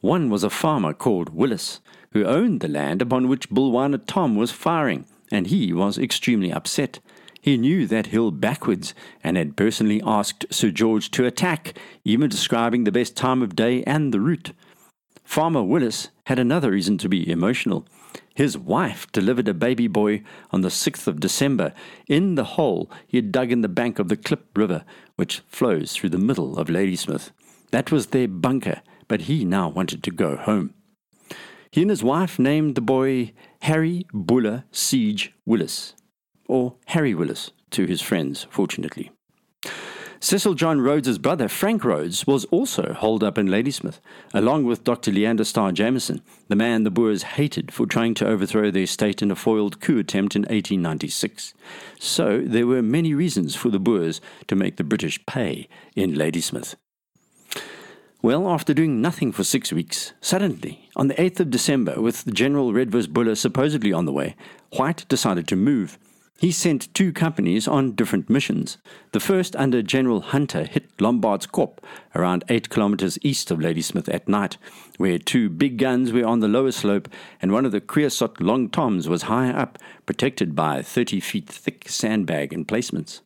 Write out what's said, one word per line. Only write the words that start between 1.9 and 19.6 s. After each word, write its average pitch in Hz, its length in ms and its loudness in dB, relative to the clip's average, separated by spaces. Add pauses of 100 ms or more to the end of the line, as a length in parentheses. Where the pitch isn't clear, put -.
who 104 120 2
owned 160 360 2
the - 80 -4
land 73 340 -2
upon 127 260 0
which 135 220 -2
Bulwana 131 560 2
Tom 156 280 0
was 113 160 2
firing, 139 560 -2 (240)
and 98 160 0
he 110 260 0
was 98 260 0
extremely 104 540 0
upset. - 480 -4 (400)
He 139 180 2
knew 139 280 2
that 110 200 0
hill 113 240 2
backwards 95 640 -2 (280)
and 85 140 0
had 76 200 -2
personally 107 480 2
asked 104 460 0
Sir - 200 2
George 110 420 0
to 123 140 2
attack, 156 520 -2 (260)
even 131 260 4
describing 117 540 0
the 104 80 2
best 117 240 0
time 127 260 2
of 101 140 -4
day 123 280 2
and 143 280 0
the 101 80 2
route. 156 320 -2 (760)
Farmer 156 340 2
Willis 117 460 0 (160)
had 127 140 0
another 131 320 2
reason 98 260 2
to 90 120 -2
be 90 220 0
emotional. 90 560 0 (480)
His 135 220 0
wife - 560 -4
delivered 117 340 2
a 104 60 0
baby 117 340 0